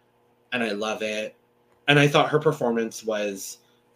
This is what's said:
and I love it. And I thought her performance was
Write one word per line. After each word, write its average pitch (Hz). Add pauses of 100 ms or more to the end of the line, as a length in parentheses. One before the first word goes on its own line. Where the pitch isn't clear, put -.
(540)
and 120
I 110
love 104
it. 107 (520)
And 143
I 143
thought 147
her 151
performance 117
was 104 (380)